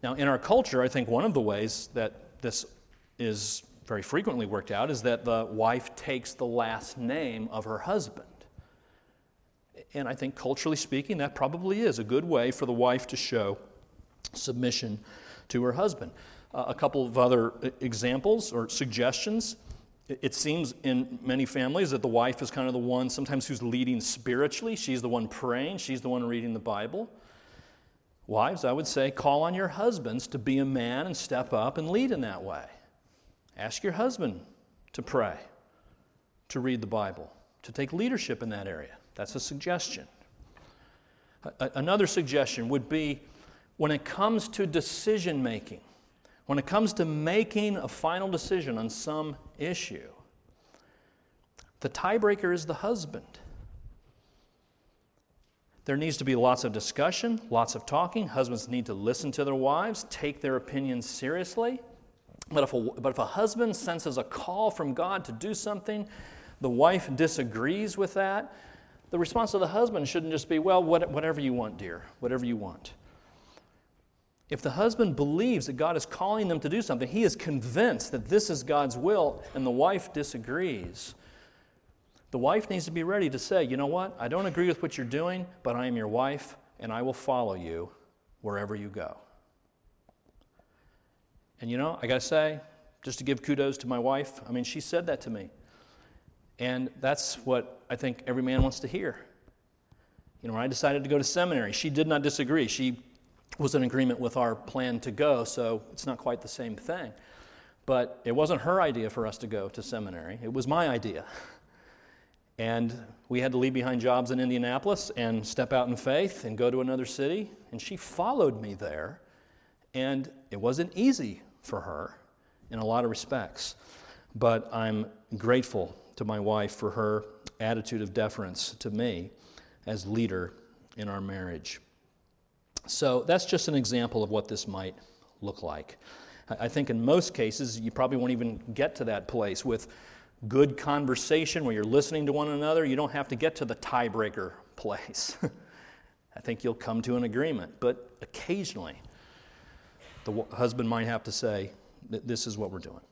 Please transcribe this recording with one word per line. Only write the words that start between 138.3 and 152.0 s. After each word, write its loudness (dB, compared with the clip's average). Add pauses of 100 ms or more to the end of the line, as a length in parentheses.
even -2 (100)
get 0
to -4
that -2
place -2
with -2 (600)
good 6
conversation 0
where 0
you're 0
listening 4
to 2
one 0
another. 2
You 2
don't 0
have -4
to -4
get 2
to -4
the -4
tiebreaker 0 (240)
place. -6 (500)
<laughs> -20
I -12
think -6
you'll 2
come -2
to 0
an 0
agreement, -2
but -2
occasionally -6 (1300)
the -4
w-, -4
husband 0
might 0
have -2
to -8
say, -2 (380)